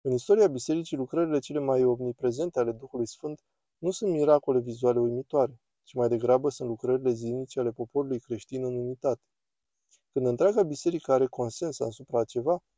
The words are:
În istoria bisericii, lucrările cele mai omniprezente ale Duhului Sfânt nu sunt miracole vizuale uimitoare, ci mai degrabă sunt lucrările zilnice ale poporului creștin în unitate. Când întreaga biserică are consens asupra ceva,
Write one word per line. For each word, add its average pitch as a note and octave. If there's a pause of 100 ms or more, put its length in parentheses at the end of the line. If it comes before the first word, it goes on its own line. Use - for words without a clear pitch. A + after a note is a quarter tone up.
În C3
istoria G3+
bisericii, D#3
lucrările D3+
cele C#3+
mai C3
omniprezente B2
ale A#2
Duhului A#2
Sfânt - (340)
nu E3+
sunt G3
miracole D3
vizuale A#2+
uimitoare, B2 (220)
ci -
mai B2
degrabă B2
sunt C3
lucrările B2+
zilnice A#2+
ale A#2+
poporului C3
creștin B2+
în B2
unitate. B2 (920)
Când B2+
întreaga F#3
biserică D#3
are C3
consens B2+
asupra A#2
ceva, E3 (160)